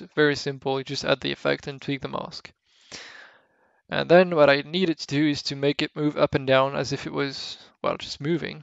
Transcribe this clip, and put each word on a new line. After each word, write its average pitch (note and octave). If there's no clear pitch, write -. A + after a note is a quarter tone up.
very D3
simple. C3+
You C3+
just C#3
add C#3+
the C#3
effect C#3
and C#3
tweak C#3
the C#3
mask. -
And C#3
then F3
what D3
I C#3
needed E3
to -
do C#3+
is D3
to C#3+
make C#3
it D3+
move D3+
up D3+
and C#3
down C3+
as C3+
if C#3
it D3+
was, C#3
well, -
just -
moving. D3+